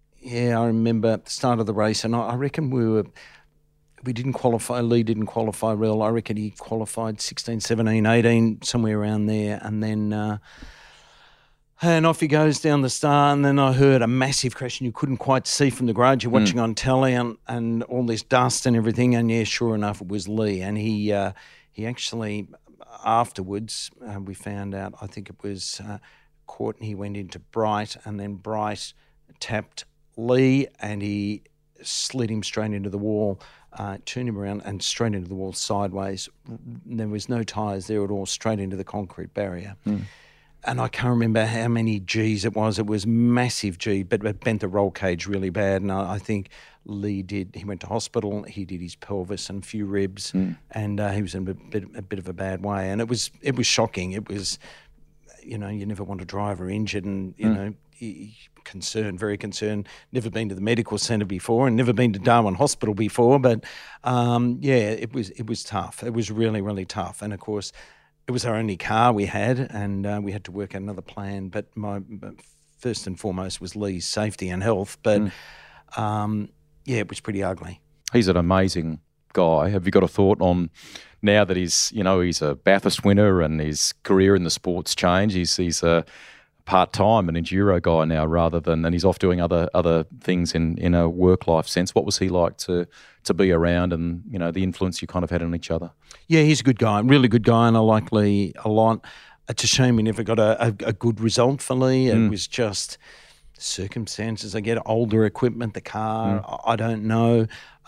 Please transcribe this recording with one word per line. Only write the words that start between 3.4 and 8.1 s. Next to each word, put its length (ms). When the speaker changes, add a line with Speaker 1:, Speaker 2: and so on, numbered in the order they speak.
Speaker 1:
we 80
didn't 220
qualify, 480
Lee 220
didn't 240
qualify 440
well. 300
I 80
reckon 260
he 140
qualified 720
sixteen, 400
seventeen, 440
eighteen, 560